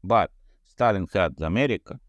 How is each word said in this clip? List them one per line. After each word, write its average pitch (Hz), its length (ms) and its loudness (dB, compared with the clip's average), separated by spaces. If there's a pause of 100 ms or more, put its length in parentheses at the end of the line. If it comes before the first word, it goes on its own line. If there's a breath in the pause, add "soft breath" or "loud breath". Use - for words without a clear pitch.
But 98 280 2 (340)
Stalin 104 480 0
had 90 280 0
America. 104 580 -2 (100)